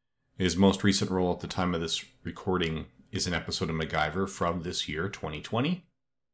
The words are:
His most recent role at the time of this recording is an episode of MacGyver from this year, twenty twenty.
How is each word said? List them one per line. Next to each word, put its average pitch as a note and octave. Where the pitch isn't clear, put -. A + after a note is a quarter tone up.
His F2+
most F#2+
recent G2
role F2+
at -
the -
time F2+
of E2+
this E2
recording E2
is G2
an F2
episode E2
of D#2+
MacGyver D#2+
from F2
this F2
year, D#2+
twenty D2+
twenty. C#3+